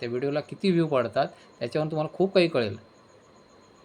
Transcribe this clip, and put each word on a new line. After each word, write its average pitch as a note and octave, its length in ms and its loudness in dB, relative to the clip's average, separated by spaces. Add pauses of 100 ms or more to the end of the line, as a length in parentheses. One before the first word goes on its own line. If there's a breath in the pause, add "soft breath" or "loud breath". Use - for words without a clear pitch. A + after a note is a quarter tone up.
त्या B2 80 -6
व्हिडिओला C#3 320 -2
किती - 300 -2
व्ह्यू E3+ 160 4
पडतात C3 400 0 (320 loud breath)
त्याच्यावरून D3+ 320 -2
तुम्हाला D#3 260 -4
खूप F#3+ 180 0
काही F3 140 6
कळेल. A#2+ 280 -2 (1080)